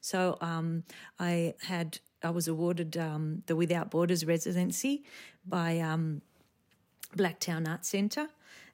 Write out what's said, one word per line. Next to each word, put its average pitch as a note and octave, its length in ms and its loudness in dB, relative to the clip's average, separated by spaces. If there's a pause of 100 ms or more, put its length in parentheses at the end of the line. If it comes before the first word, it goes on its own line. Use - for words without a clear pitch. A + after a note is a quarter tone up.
So, F#3 400 0
um, E3 440 -2 (360)
I E3+ 420 2
had, E3+ 360 -4 (240)
I E3 80 0
was E3 180 0
awarded, E3+ 480 0
um, D#3 500 -2
the E3 80 2
Without E3+ 360 2
Borders E3+ 340 2
residency F3+ 800 2 (400)
by, E3+ 360 0
um, D#3+ 420 0 (920)
Blacktown E3 540 0
Arts E3+ 200 -4
Centre. G#3 400 0 (460)